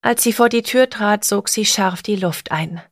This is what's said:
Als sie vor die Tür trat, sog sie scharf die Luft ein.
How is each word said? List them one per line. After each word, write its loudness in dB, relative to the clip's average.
Als 0
sie 2
vor 4
die 0
Tür 2
trat, 0
sog -2
sie -2
scharf 0
die -2
Luft -4
ein. -6